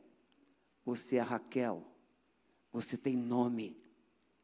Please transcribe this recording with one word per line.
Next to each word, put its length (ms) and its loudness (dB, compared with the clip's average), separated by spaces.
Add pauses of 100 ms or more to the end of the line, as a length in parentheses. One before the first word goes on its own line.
(840)
você 340 0
é 20 4
a 40 4
Raquel, 640 0 (840)
você 260 -4
tem 180 0
nome, 640 2 (640)